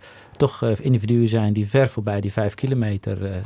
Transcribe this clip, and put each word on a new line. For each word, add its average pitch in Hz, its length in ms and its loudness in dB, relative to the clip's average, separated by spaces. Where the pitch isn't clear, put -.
toch, - 240 0
eh, 117 180 2
individuen 117 480 2
zijn 107 260 2
die 104 140 -2
ver 135 220 2
voorbij 104 320 -4
die 101 100 -4
vijf 104 220 -2
kilometer, 104 720 -2
eh, 98 200 -6